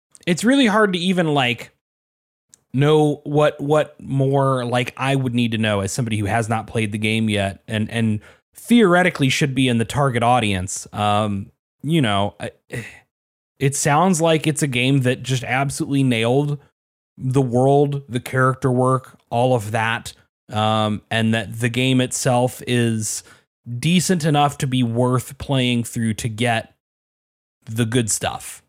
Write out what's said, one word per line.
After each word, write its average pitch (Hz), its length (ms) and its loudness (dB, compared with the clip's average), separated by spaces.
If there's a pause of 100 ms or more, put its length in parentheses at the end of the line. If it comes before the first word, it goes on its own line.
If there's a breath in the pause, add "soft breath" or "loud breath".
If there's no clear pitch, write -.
(240)
it's 175 200 -2
really 269 220 4
hard 208 260 4
to 185 80 -2
even, 175 340 0
like, 123 380 0 (1000)
know 147 520 2
what, 147 360 0
what 143 400 0
more, 135 640 0
like, 120 320 -2
I 135 200 -2
would 127 180 -2
need 120 160 0
to 110 80 -4
know 107 220 2
as 98 100 -2
somebody 113 280 -2
who 104 80 -2
has 107 220 0
not 110 200 -4
played 110 240 -2
the 110 60 -6
game 110 300 0
yet 98 380 -2
and, 110 240 -4
and 113 300 -2 (340 loud breath)
theoretically 180 760 2
should 139 220 -2
be 131 140 0
in 120 120 2
the 113 60 0
target 123 380 0
audience. 107 720 0
Um, 104 580 -2 (320)
you 156 180 0
know, 101 380 0
I, - 140 -12 (1040 loud breath)
it 139 160 0
sounds 156 460 2
like 165 260 2
it's 156 160 0
a 147 60 0
game 127 320 2
that 123 240 0
just 123 180 -2
absolutely 139 600 -2
nailed 131 560 0 (580 soft breath)
the 131 240 0
world, 139 640 2
the 123 120 -6
character 131 500 0
work, 127 480 0 (120)
all 123 260 2
of 104 160 -4
that, 113 400 -2 (400 soft breath)
um, 107 580 0
and 113 240 0
that 113 240 -6
the 123 100 0
game 127 320 0
itself 123 680 -2
is 117 560 -2 (540 soft breath)
decent 170 460 0
enough 147 340 2
to 147 80 -4
be 127 160 0
worth 123 560 0
playing 123 460 0
through 113 300 -4
to 123 140 -6
get 113 460 -2 (920)
the 117 180 -2
good 113 260 -2
stuff. - 580 -8